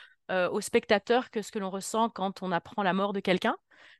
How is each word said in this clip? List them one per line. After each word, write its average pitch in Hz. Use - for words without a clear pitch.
euh, 185
au 208
spectateur 233
que 214
ce -
que 220
l'on 190
ressent 220
quand 190
on 185
apprend 175
la 180
mort 196
de 196
quelqu'un. 220